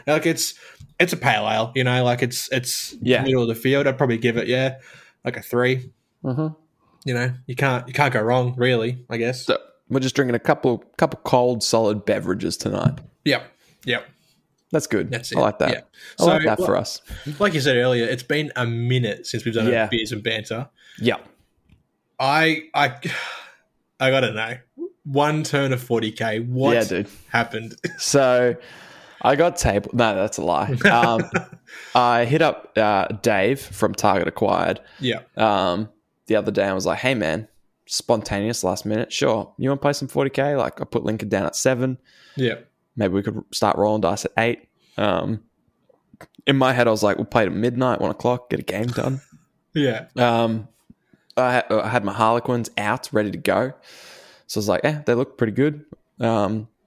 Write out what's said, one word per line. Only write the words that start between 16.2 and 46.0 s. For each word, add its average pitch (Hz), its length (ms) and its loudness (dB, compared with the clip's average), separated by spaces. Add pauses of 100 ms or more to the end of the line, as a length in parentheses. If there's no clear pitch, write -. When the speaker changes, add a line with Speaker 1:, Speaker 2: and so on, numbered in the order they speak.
Speaker 2:
like 160 200 4
Speaker 1:
So, 156 40 2
Speaker 2:
that 110 120 2
for 180 140 0
Speaker 1:
like, 95 80 0
Speaker 2:
us. - 200 -10 (380)
Speaker 1:
like 202 160 2
you 151 40 0
said 135 180 2
earlier, 123 280 2
it's 127 180 -4
been 147 320 -4
a 127 120 -2
minute 117 580 -2
since 110 180 -8
we've 117 120 -2
done 113 120 2
Speaker 2:
Yeah. 117 200 2
Speaker 1:
a - 20 -10
beers 110 220 -2
and 107 120 -6
banter. 113 460 -6 (300)
Speaker 2:
Yeah. 113 180 0 (1000)
Speaker 1:
I, 156 440 2 (100)
I, 143 220 2 (560)
<sighs> - 480 -20
I 131 100 4
gotta 131 240 2
know. 113 240 -6 (460)
One 147 400 0
turn 139 300 0
of 123 80 -4
forty 110 300 -2
K. 110 280 -4
What 123 360 0
Speaker 2:
Yeah, 117 80 2
dude. 101 240 -2 (220)
Speaker 1:
happened? 113 460 -4 (120)
<laughs> - 100 -10
Speaker 2:
So 123 580 4 (680)
I 135 120 4
got 170 220 2
table. 101 360 0
No, 113 220 2
that's 98 220 -2
a - 60 -4
lie. 87 380 0
Speaker 1:
<laughs> - 40 0
Speaker 2:
Um, 113 380 4 (720)
I 120 300 4
hit 147 160 0
up, - 360 -2
uh, 104 300 2 (140)
Dave 110 380 2
from - 360 -2
Target 95 320 2
Acquired, 90 520 0 (200)
Speaker 1:
Yeah. 120 220 -4 (160)
Speaker 2:
um, 101 520 2 (380)
the 110 80 2
other 104 160 0
day 101 140 0
and 95 100 -2
was 95 100 -4
like, 85 140 0
"Hey, 131 160 0
man, 101 320 -2 (400)
spontaneous 110 760 -2
last 95 220 -2
minute. 107 260 -4
Sure. 117 460 0
You 127 120 -2
wanna 139 120 -2
play 143 120 0
some 139 140 -6
forty 139 220 -2
K? 139 260 -2
Like, - 260 -4
I - 40 -6
put - 180 -4
Lincoln 110 260 -4
down 98 160 0
at - 100 -4
seven. 131 420 0 (380)
Speaker 1:
Yeah. 120 200 0 (400)
Speaker 2:
Maybe 101 180 0
we 98 100 0
could 110 180 -4 (100)
start - 260 0
rolling 107 240 2
dice 98 240 0
at - 120 -2
eight." 113 300 -2 (300)
Um, 104 440 -2 (1040)